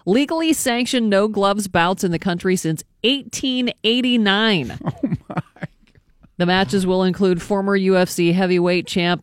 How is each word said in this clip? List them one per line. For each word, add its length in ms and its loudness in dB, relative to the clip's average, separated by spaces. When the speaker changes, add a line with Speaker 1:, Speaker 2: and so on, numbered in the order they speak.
Speaker 1:
legally 460 0
sanctioned 580 -2
no-gloves 580 0
bouts 360 0
in 80 2
the 60 -2
country 380 -2
since 280 -4
eighteen 680 -2
eighty-nine. 1000 0
Speaker 2:
<laughs> 0 -
Oh, 240 -6
my. 120 -6
Speaker 1:
The 80 0
matches 400 2
will 180 2
include 380 2
former 340 0
U 220 2
F 100 2
C 240 0
heavyweight 540 2
champ 360 0